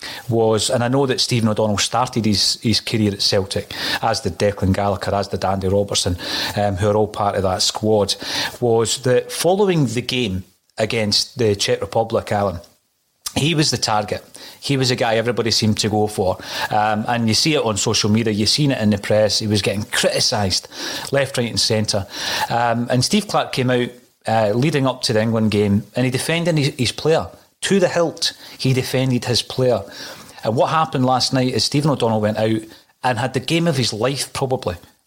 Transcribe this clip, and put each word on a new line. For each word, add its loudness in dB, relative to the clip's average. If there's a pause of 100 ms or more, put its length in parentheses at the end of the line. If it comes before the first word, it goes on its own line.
(300)
was, 2
and 0
I 2
know 2
that 0
Stephen 2
O'Donnell 2
started 0
his, 0
his 2
career 0
at -8
Celtic, -2 (280)
as 0
did -6
Declan 0
Gallagher, 0
as -2
did -6
Andy -2
Robertson, 0 (400)
um, 0
who 0
are 2
all 2
part -2
of 0
that 0
squad, 0 (480)
was 2
that 2
following 2
the -4
game -2 (340)
against -2
the 4
Czech 0
Republic, -2
Alan, 0 (760)
he 0
was 2
the -2
target. -2 (380)
He 0
was 2
the 2
guy 2
everybody 0
seemed 2
to 0
go 2
for. -2 (320)
Um, 0
and 0
you 2
see 2
it 0
on 0
social 0
media, 2
you've 0
seen 2
it -2
in 4
the 2
press. 2
He -4
was 2
getting -2
criticised 0 (440)
left, 0
right 0
and -4
centre. 0 (440)
Um, 0
and 2
Steve 0
Clarke -2
came 0
out, 0 (380)
uh, 2
leading 2
up -2
to 0
the 4
England 2
game, 2 (120)
and 2
he 0
defended 0
his, 0
his -2
player. 0 (340)
To 2
the 6
hilt, -2 (260)
he 2
defended 0
his 0
player. 0 (640)
And 0
what 2
happened 2
last 2
night 2
is 0
Stephen 2
O'Donnell 2
went 0
out 2 (420)
and 0
had -4
the -2
game 0
of 0
his 0
life, -2
probably, -4 (320)